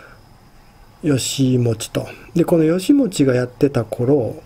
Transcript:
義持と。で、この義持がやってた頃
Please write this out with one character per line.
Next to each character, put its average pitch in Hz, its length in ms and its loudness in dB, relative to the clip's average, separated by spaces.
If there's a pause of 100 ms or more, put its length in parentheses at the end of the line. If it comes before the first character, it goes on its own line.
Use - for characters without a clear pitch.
(1040)
義 131 560 0
持 113 320 -2
と。 123 160 -6 (280)
で、 170 100 2
こ 170 140 2
の 160 60 4
義 180 280 0
持 269 320 2
が 131 100 2
や 123 100 0
っ - 40 -6
て 139 220 0
た 120 140 -2
頃 120 600 -2